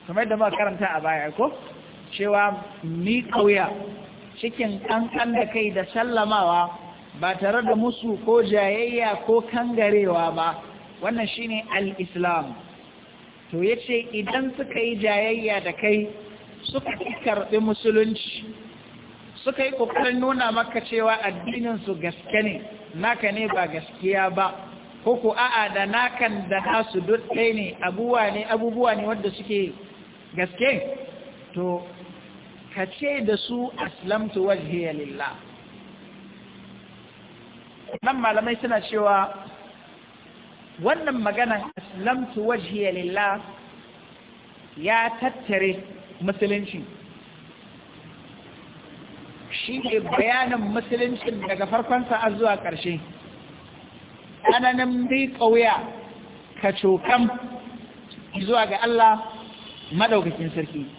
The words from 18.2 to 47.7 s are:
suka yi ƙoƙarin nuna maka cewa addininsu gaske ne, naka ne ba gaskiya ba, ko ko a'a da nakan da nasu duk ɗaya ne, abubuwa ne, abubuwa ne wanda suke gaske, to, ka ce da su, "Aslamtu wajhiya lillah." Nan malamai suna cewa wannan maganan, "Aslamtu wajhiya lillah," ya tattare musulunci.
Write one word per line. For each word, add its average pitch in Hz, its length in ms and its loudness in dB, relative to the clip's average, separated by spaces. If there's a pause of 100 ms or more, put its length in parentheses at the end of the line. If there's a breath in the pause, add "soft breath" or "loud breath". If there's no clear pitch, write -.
suka 269 220 -2
yi 277 60 -2
ƙoƙarin 247 480 0
nuna 254 320 2
maka 226 300 0
cewa 220 400 2
addininsu 202 800 -4
gaske 190 420 -2
ne, 190 180 -4 (340)
naka 220 360 0
ne 220 160 -2
ba 185 200 0
gaskiya 185 680 -2
ba, 185 220 0 (480)
ko 240 140 4
ko 220 200 2
a'a 233 320 2
da 196 160 0
nakan 220 640 0
da 190 120 0
nasu 208 440 0
duk 220 240 2
ɗaya 226 240 2
ne, 202 300 -4
abubuwa 214 500 2
ne, 208 120 -4
abubuwa 226 500 2
ne 208 100 -4
wanda 208 240 -2
suke 196 440 -2 (640)
gaske, 190 460 0 (720)
to, 180 300 -2 (920)
ka 190 140 -4
ce 285 340 -4
da 214 160 2
su, 240 400 -4
"Aslamtu 202 680 -2
wajhiya 170 480 0
lillah." 143 400 -6 (2750)
Nan 262 180 0
malamai 226 420 2
suna 233 220 0
cewa 202 480 4 (1500)
wannan 277 400 0
maganan, 214 560 0
"Aslamtu 220 640 -4
wajhiya 202 520 -2
lillah," 196 460 0 (1400)
ya 226 320 2 (100)
tattare 190 640 0 (380)
musulunci. 196 600 -2 (2750)